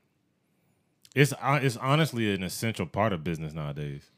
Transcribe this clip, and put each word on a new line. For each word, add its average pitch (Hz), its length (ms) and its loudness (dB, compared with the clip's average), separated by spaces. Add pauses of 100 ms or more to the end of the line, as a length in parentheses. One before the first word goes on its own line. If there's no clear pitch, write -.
(1160)
it's, 127 180 6
uh, 135 300 0
it's 123 140 2
honestly 120 560 2
an 95 120 0
essential 98 420 -4
part 101 260 0
of 80 120 -4
business 78 280 -4
nowadays. 73 500 -8 (160)